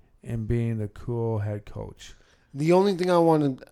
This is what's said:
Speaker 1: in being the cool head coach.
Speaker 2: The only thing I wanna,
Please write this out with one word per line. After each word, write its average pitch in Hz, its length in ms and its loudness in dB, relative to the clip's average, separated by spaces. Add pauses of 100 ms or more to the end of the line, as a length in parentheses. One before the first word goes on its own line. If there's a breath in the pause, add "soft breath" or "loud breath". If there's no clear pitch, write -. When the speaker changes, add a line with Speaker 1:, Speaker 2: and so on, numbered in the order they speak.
(240)
Speaker 1:
in 113 220 -6
being 117 340 -2
the 104 80 -6
cool 113 520 -6
head 104 260 -6
coach. - 500 -16 (380 soft breath)
Speaker 2:
The 151 180 0
only 190 240 4
thing 180 160 0
I 175 80 6
wanna, 151 380 2 (140)